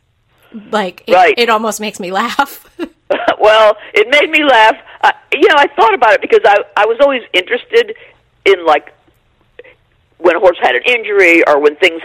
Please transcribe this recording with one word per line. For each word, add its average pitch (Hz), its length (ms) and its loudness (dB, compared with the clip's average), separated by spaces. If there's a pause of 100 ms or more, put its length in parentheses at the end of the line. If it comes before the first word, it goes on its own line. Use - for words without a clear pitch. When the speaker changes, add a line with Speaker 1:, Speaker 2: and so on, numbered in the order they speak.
(720)
Speaker 1:
like, 208 360 -6
it, 233 60 -2
Speaker 2:
Right. 175 240 4
Speaker 1:
it 233 120 0
almost 220 300 -4
makes 214 200 -10
me 180 120 -10
laugh. 226 560 -6 (120)
<laughs> 339 100 -10 (500)
Speaker 2:
Well, 214 360 2 (180)
it 214 160 0
made 294 220 -2
me 302 120 -2
laugh. 233 320 2 (260)
I, - 120 0 (200)
you 339 160 2
know, 320 80 2
I 285 100 2
thought 427 260 0
about 233 200 2
it 185 80 0
because - 240 0
I, 202 100 4 (220)
I 202 80 0
was 233 160 -2
always 277 200 0 (120)
interested 220 600 -4 (520)
in, 185 200 0
like, 151 280 -2 (1200)
when 165 200 0
a - 20 -8
horse - 220 2
had - 140 0
an 123 100 -4
injury 202 600 0
or 143 140 2
when 147 160 0
things 165 300 -2